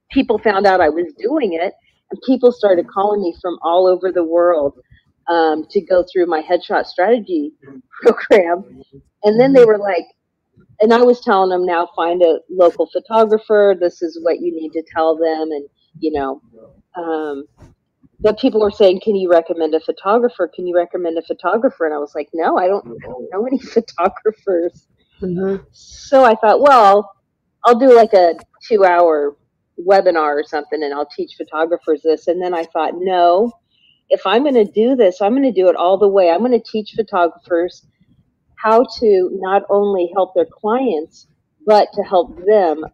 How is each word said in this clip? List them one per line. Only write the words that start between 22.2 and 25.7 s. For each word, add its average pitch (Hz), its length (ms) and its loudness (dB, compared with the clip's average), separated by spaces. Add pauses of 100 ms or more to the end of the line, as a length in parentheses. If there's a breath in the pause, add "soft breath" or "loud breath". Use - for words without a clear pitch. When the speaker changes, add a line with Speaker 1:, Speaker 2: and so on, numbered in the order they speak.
Speaker 1:
"No, 175 240 -2
I 185 100 0
don't, 196 160 -4 (200)
I 214 40 -16
don't - 240 -14
know 202 140 -6
any 262 120 -4
<laughs> - 20 -14
photographers." - 1300 -6 (340)
Speaker 2:
Mm-hmm. 190 500 -6